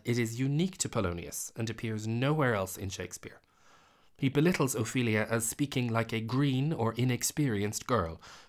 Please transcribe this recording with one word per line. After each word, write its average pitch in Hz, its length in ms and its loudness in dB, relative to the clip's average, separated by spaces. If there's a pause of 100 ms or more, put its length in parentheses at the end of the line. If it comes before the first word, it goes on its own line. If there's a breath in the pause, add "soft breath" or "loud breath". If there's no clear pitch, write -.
it 120 140 0
is 117 200 -2
unique 147 400 0
to - 100 -4
Polonius 92 680 -4
and 113 120 -4
appears 110 380 -6
nowhere 127 480 2
else 95 220 -2
in 95 140 -6
Shakespeare. - 500 -10 (760 soft breath)
He 135 120 0
belittles 147 460 4
Ophelia 113 560 2
as 113 180 0
speaking 135 380 -2
like 113 260 0
a 113 80 0
green 131 520 2
or 113 220 2
inexperienced 120 920 0
girl, 85 340 2 (280 loud breath)